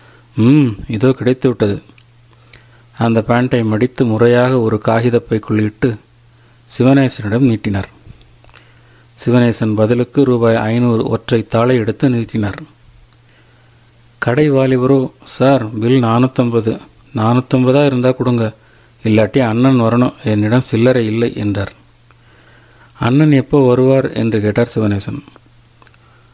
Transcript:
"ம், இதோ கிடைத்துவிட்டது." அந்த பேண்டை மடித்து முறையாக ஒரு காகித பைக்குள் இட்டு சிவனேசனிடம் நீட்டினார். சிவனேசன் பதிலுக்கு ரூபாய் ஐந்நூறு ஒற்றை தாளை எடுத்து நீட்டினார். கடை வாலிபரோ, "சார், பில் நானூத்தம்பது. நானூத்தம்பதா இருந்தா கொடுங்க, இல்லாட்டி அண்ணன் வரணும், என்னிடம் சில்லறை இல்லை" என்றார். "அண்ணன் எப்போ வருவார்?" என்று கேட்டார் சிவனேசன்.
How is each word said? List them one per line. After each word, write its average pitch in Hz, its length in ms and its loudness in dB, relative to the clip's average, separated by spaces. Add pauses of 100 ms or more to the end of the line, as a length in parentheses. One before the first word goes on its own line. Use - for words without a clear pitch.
(360)
"ம், 131 320 4 (200)
இதோ 117 200 0
கிடைத்துவிட்டது." 123 720 -2 (1160)
அந்த 113 300 0
பேண்டை 123 360 0
மடித்து 110 420 -2
முறையாக 120 540 2
ஒரு 110 200 0
காகித 117 400 0
பைக்குள் 110 420 -2
இட்டு 107 340 -4 (840)
சிவனேசனிடம் 123 640 0
நீட்டினார். 107 500 -2 (1400)
சிவனேசன் 120 480 0
பதிலுக்கு 120 500 0
ரூபாய் 117 320 2
ஐந்நூறு 113 520 0
ஒற்றை 113 400 -2
தாளை 120 280 0
எடுத்து 113 340 -2
நீட்டினார். 110 520 -4 (1600)
கடை 147 340 0
வாலிபரோ, 131 600 0 (120)
"சார், 120 560 -2
பில் 123 240 2
நானூத்தம்பது. 117 760 0 (360)
நானூத்தம்பதா 127 720 2
இருந்தா 127 260 0
கொடுங்க, 120 420 -2 (500)
இல்லாட்டி 110 360 2
அண்ணன் 123 420 2
வரணும், 120 320 0 (100)
என்னிடம் 110 380 0
சில்லறை 120 440 0
இல்லை" 113 300 -4
என்றார். 101 360 -6 (1300)
"அண்ணன் 143 320 2
எப்போ 139 360 2
வருவார்?" 131 440 2
என்று 113 300 -2
கேட்டார் 107 340 -2
சிவனேசன். 107 480 -4 (1120)